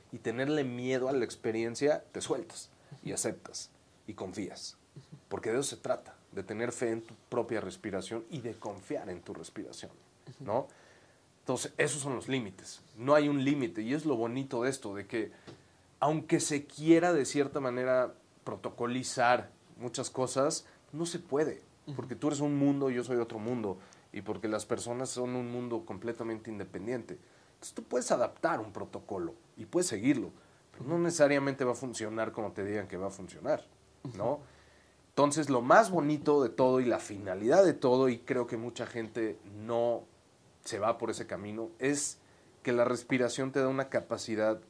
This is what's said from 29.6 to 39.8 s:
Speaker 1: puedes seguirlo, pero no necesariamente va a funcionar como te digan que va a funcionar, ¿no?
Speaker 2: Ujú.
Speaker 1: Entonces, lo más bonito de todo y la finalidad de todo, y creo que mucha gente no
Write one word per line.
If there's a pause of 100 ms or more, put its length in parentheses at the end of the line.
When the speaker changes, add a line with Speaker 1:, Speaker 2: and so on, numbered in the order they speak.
Speaker 1:
puedes
seguirlo, (400)
pero
no
necesariamente
va
a
funcionar
como
te
digan
que
va
a
funcionar, (500)
¿no?
Speaker 2:
Ujú. (680)
Speaker 1:
Entonces,
lo
más
bonito
de
todo
y
la
finalidad
de
todo,
y
creo
que
mucha
gente (280)
no (600)